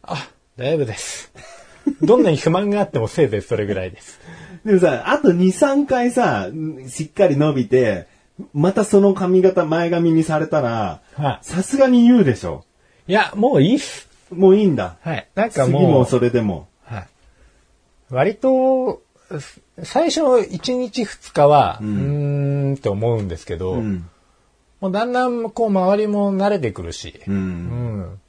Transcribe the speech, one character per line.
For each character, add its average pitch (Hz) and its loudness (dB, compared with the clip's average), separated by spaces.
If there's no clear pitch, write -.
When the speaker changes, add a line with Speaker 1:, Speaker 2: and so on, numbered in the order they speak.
Speaker 1:
「あ、 - -10
大 139 -2
丈 143 0
夫 - -4
で 101 -8
す。 - -14
<laughs> - -20
ど 233 6
ん - 4
な 185 4
に 147 0
不 160 0
満 196 0
が 202 0
あ - 0
っ 196 -4
て 139 -4
も 113 -2
せ 160 0
い 123 0
ぜ 104 -4
い 95 -6
そ 117 -4
れ 104 -4
ぐ 101 -4
ら 92 -6
い 92 -10
で - -20
す。」 - -20
Speaker 2:
で 214 2
も 180 4
さ、 143 0
あ 294 2
と 269 4
二、 185 2
三 277 2
回 247 0
さ、 131 0
し 156 -10
っ - -12
か 190 4
り 139 2
伸 151 2
び 123 -2
て、 113 2
ま 165 0
た 214 0
そ 196 4
の 196 4
髪 185 2
型 185 2
前 165 -2
髪 170 2
に 160 2
さ 156 -2
れ 156 -2
た 156 0
ら、 113 -4
Speaker 1:
は 143 -4
い。 - -20
Speaker 2:
さ 185 -4
す - -4
が 269 6
に 247 6
言 240 8
う 185 6
で 123 2
し - -14
ょ。 82 -10
Speaker 1:
い 175 -4
や、 196 0
も 240 2
う 139 4
い 190 4
い 285 2
っ - 0
す。 - -10
Speaker 2:
も 185 4
う 196 8
い 214 2
い - 4
ん 151 2
だ。 90 -8
Speaker 1:
は 165 -8
い。 - -10
な 196 -2
ん - -8
か 131 0
も 135 2
う。 - 2
Speaker 2:
次 185 6
も 131 4
そ 123 0
れ 120 2
で 117 0
も。 87 -6
Speaker 1:
は 110 -12
い。 90 -20
割 147 0
と、 262 0
最 311 0
初 262 2
一 247 -6
日 247 -4
二 - -14
日 143 4
は、 120 4
Speaker 2:
う 107 -10
ん。 107 -6
Speaker 1:
「う 107 -2
ー 143 -2
ん」 - -2
っ - -6
て - -6
思 113 -2
う 107 -4
ん 98 -6
で 82 -8
す - -20
け 87 -8
ど、 92 -6
Speaker 2:
う - -4
ん。 95 -6
Speaker 1:
も 190 -6
う - -6
だ 214 -4
ん 247 -6
だ 254 -2
ん 233 -6
こ 233 -2
う 208 -2
周 190 2
り 214 0
も 202 -2
慣 196 0
れ 202 0
て 120 -4
く 95 -12
る 82 -10
し、 - -16
Speaker 2:
う - -6
ん。 98 -2
Speaker 1:
う 98 -2
ん。 95 -8